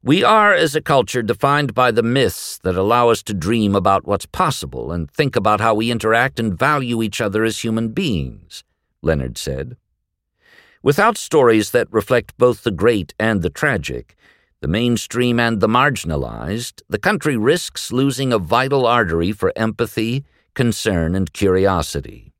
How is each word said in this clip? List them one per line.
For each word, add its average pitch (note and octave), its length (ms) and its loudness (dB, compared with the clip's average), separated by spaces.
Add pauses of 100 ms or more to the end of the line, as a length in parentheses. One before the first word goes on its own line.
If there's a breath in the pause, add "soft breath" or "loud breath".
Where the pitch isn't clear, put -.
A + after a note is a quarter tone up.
We E3+ 220 2
are, G#3 280 6
as D#3 220 2
a D3+ 60 0
culture, C3 420 0
defined C#3 500 0
by B2 200 2
the A2 100 2
myths A#2+ 640 0
that F#2 100 0
allow A#2 360 4
us A2+ 120 0
to A2 100 -8
dream G2+ 440 0
about G2 280 2
what's G2 220 -4
possible C2 640 -4
and E2+ 180 -6
think - 280 -2
about G#2 240 2
how A2+ 160 2
we A2+ 160 -2
interact A#2 480 0
and G#2 180 -2
value C3 420 -2
each A2 200 -4
other G#2+ 240 0
as A2+ 160 -2
human A2+ 300 -4
beings, D2+ 720 -6 (380)
Leonard C2+ 360 -2
said. C2 380 -8 (1040 soft breath)
Without G#3 340 2
stories A#2 540 2
that A#2+ 220 0
reflect A2+ 440 0
both B2 280 2
the A2+ 80 -2
great G2 480 0
and G#2+ 220 0
the G#2+ 80 -2
tragic, F2 640 -6 (440 soft breath)
the - 60 -8
mainstream A#2 720 0
and A2+ 220 0
the G#2+ 80 2
marginalized, E2+ 1200 -2
the G#2 100 -4
country D#3 380 0
risks C3 560 -2
losing C3 400 0
a A2 60 2
vital B2 460 0
artery F#2+ 460 2
for - 240 -2
empathy, A2+ 680 -2 (300)
concern, F#2+ 600 0
and F#2+ 180 -2
curiosity. F#2 1080 -2